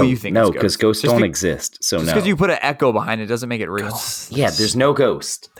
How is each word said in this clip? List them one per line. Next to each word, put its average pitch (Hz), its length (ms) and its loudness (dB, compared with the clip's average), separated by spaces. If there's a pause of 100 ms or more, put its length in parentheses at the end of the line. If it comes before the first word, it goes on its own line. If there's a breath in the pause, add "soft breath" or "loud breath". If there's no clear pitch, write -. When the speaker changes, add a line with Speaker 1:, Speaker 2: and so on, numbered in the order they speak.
Speaker 1:
No, 131 40 4
Speaker 2:
you 127 80 2
think 101 180 -6
Speaker 1:
no, 113 140 4
Speaker 2:
it's 90 80 2
Speaker 1:
'cause - 60 -4
Speaker 2:
ghosts. 98 160 0
Speaker 1:
ghosts 110 240 2
Speaker 2:
Just 131 100 2
Speaker 1:
don't 117 120 4
Speaker 2:
be-, 101 40 2
Speaker 1:
exist, 82 560 -4
so - 140 -2
Speaker 2:
just 80 100 -2
Speaker 1:
no. 82 60 0
Speaker 2:
'cause 185 120 2
you 190 120 0
put 180 120 2
an 160 120 0
echo 135 320 2
behind 110 260 -2
it 110 60 -6
doesn't 120 240 -4
make 117 100 -4
it 90 100 -6
real. 101 200 -4
Speaker 3:
Ghosts. - 420 -8
Speaker 1:
Yeah, 127 200 2
there's 104 260 0
no 139 160 4
ghost. - 560 -2 (100)